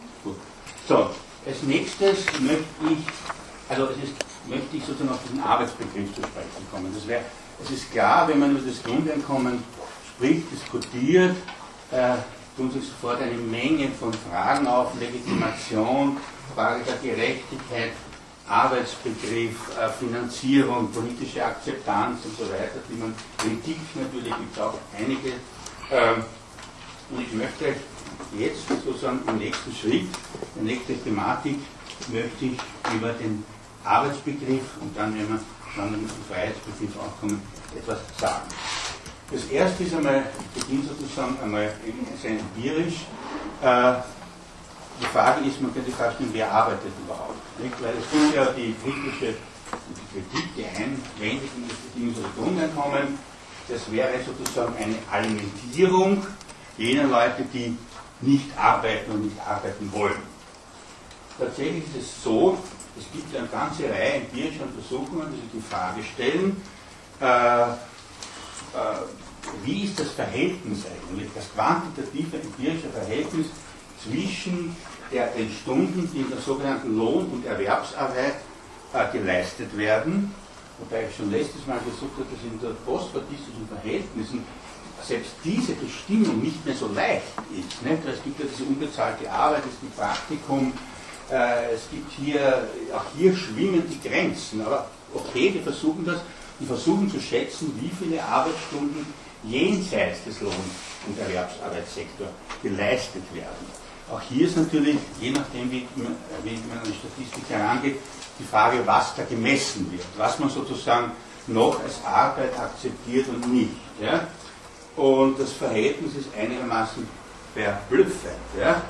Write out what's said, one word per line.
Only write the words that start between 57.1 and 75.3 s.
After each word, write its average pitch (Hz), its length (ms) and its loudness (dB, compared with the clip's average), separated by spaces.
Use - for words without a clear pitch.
die 120 240 -2
nicht 139 360 6
arbeiten 110 540 4
und 104 140 0
nicht 101 200 -4
arbeiten 104 480 -4
wollen. 104 300 2
Tatsächlich - 520 0
ist - 120 -6
es - 220 -10
so, 160 340 8
es - 160 -12
gibt 156 240 -6
eine 120 120 -4
ganze - 420 -2
Reihe 123 320 2
empirischer 151 400 -4
Untersuchungen, 143 720 -4
die 120 80 -8
sich 117 100 -10
die - 40 -12
Frage 92 320 -2
stellen, 175 480 0
äh, 120 760 6
äh, - 880 -6
wie 196 200 0
ist - 140 -2
das 151 120 -2
Verhältnis 123 720 -2
eigentlich, - 500 -8
das - 200 -10
quantitative, 151 800 0
empirische 151 540 -2
Verhältnis 156 560 -2
zwischen 175 760 -2
der, 123 160 2
den 110 220 -2